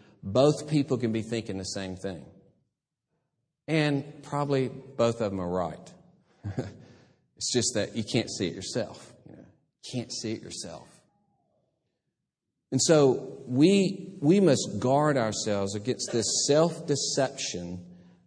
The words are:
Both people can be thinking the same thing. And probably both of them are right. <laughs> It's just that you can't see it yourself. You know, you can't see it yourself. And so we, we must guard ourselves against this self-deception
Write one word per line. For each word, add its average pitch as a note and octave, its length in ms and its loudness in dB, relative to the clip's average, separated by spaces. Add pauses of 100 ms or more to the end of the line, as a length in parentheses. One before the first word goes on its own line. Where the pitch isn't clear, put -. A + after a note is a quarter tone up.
(220)
Both C3 480 2
people C#3 280 2
can A2+ 160 -2
be A2+ 80 -2
thinking G#2+ 360 -6
the F#2+ 60 -8
same F#2+ 320 -8
thing. F2+ 300 -10 (1400)
And D3 540 0
probably C#3+ 440 0
both - 540 -2
of G#2 100 -2
them F#2+ 80 -4
are F2 100 -4
right. F2 440 -4 (500)
<laughs> G#2+ 220 -6 (720)
It's - 160 -4
just A#2+ 220 0
that G#2 200 -2
you A#2 80 -2
can't - 260 -2
see G2 180 -4
it - 60 -4
yourself. - 600 -8 (160)
You - 80 -20
know, - 80 -20
you - 480 -20
can't B2 180 -8
see A2 220 -6
it - 80 -10
yourself. E2+ 480 -14 (1800)
And C3 80 2
so D3 680 4
we, F3 720 2
we F3 220 6
must C#3 360 2
guard C#3 380 2
ourselves G#2 580 -2
against G#2+ 380 -4
this - 360 0
self-deception C#3 1400 0 (420)